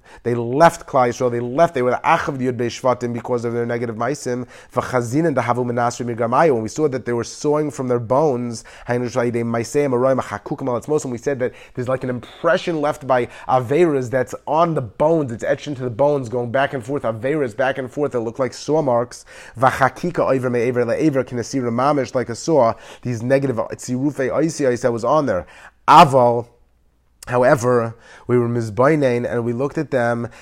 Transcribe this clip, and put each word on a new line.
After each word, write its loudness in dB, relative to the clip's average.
They -2
left 2
Klal 2
Yisrael. 0
They -4
left. 2
They -2
were 2
the -2
Ach 2
of -4
the -2
Yud -4
Beis -4
Shvatim 0
because -4
of -4
their -2
negative -4
Maisim. -4
V'chazinin 0
dahavu 0
menasri -2
migramayu. 2
When 0
we -4
saw -2
that -6
they -2
were -2
sawing -2
from -6
their 2
bones, 0
Hainu -2
Yisrael 0
de -2
Masei 0
Marayim, 2
Hakukim -6
al -2
Atzmos, -2
and -8
we -8
said -4
that -2
there's, -6
like, -2
an -6
impression -2
left -4
by 2
Averas 2
that's -2
on 2
the -2
bones. 0
It's -8
etched -2
into -8
the -4
bones, 0
going -6
back -2
and -6
forth, -6
Averas -2
back -2
and -6
forth -2
that 0
look -4
like -2
saw -2
marks. 0
V'chakika 0
oiver 0
me'ever 0
le'ever 0
kinasira -4
mamish, 0
like -2
a -6
saw, 2
these -6
negative 0
tzirufei -4
oisios 0
that 2
was -4
on 2
there. -2
Aval, 8
however, 4
we 4
were 0
mizbainain 2
and -2
we -2
looked -4
at -4
them 0